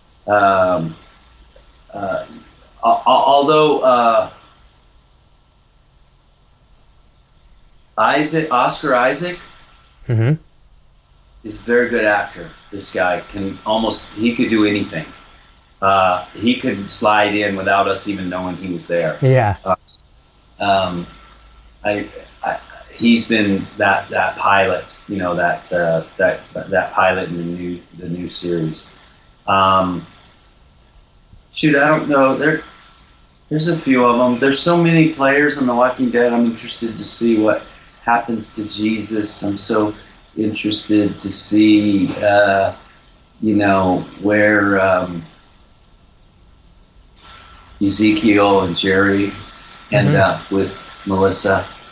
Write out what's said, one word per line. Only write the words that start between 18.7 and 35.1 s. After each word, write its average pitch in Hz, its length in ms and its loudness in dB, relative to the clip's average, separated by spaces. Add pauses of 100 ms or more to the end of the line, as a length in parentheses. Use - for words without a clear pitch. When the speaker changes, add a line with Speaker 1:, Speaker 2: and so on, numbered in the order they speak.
Speaker 1:
was 85 140 -12
there. 85 340 -2
Speaker 2:
Yeah. 127 420 2
Speaker 1:
Uh, 92 120 0 (840)
um, 92 480 -2 (760)
I, 104 260 -4 (340)
I, - 160 -6 (340)
he's 117 340 2
been 101 400 0 (100)
that, 98 320 0
that - 280 -2
pilot, 98 680 0
you 101 100 -6
know, 87 180 -4
that, 85 360 -4
uh, 82 340 0 (120)
that, 92 240 0 (120)
that 92 400 -4
pilot 92 360 0
in 85 80 -8
the 85 60 -6
new, 87 380 -8 (160)
the 90 120 -12
new 87 200 -8
series. 82 600 -6 (580)
Um, 95 580 2 (1500)
shoot, 147 220 0
I 143 120 4
don't 156 220 2
know. 135 260 4
There, 156 280 0 (840)
there's 156 180 -2
a 165 100 0
few 127 280 2
of 120 140 4
'em. 123 200 2
There's 139 200 2
so 170 220 2
many 165 320 4